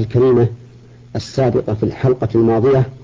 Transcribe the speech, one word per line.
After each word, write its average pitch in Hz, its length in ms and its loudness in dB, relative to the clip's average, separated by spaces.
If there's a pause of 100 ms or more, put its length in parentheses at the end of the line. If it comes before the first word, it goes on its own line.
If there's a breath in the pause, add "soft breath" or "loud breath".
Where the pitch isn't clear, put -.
الكريمة 120 480 2 (680 loud breath)
السابقة 123 580 -2
في 110 80 -8
الحلقة 127 520 -2
الماضية 113 520 2 (180)